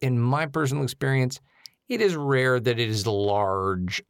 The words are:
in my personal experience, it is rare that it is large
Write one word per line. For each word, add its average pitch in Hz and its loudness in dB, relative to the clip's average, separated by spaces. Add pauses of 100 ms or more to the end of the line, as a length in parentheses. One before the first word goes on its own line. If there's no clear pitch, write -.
in 127 2
my 135 0
personal 143 -2
experience, 131 0 (520)
it 240 -2
is 190 2
rare 131 2
that 117 0
it 117 0
is 104 -2
large 98 0